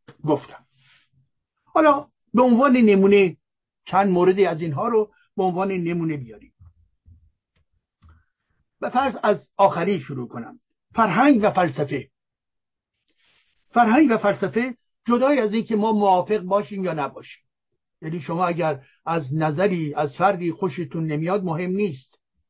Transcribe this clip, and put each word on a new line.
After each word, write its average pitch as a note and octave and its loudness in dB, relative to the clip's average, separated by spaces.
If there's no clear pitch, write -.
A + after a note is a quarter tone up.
گفتم. - -4
حالا D4+ 2
به A#3 4
عنوان B3+ 4
نمونه G3+ 4
چند G3 0
مورد F#3 2
از E3+ 0
اینها E3+ -4
رو A3 -2
به G3 -2
عنوان F#3 -2
نمونه E3+ -4
بیاریم. A2+ -16
و A#3 -6
فرض C4 0
از G#3 -2
آخری G3 2
شروع B2+ -10
کنم. - -16
فرهنگ A3+ 2
و G#3 2
فلسفه. D3 -4
فرهنگ A#3+ 4
و A3 2
فلسفه G#3+ -2
جدای B3+ 2
از G#3+ 0
این A3+ -2
که A3 -4
ما G#3+ 0
موافق G3+ 2
باشیم G3 -4
یا F3 -4
نباشیم، C3 -10
یعنی D#3+ -8
شما E3+ -4
اگر D#3+ -4
از D#3 -4
نظری D#3 -2
از D3 -4
فردی F3 0
خوشتون E3 -6
نمیاد E3 -4
مهم F3+ -4
نیست، F#3 -6